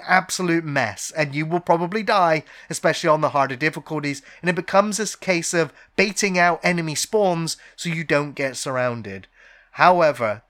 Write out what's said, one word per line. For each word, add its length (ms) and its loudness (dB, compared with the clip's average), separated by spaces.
absolute 560 0
mess, 540 -4
and 180 -2
you 120 -2
will 140 -2
probably 420 0
die, 420 2
especially 400 -2
on 140 4
the 80 2
harder 260 0
difficulties, 640 -4
and 80 0
it 60 0
becomes 420 2
this 180 -6
case 380 -2
of 180 2
baiting 420 0
out 240 4
enemy 320 0
spawns 600 0
so 120 -8
you 160 -4
don't 300 0
get 240 -6
surrounded. 680 -4
However, 760 2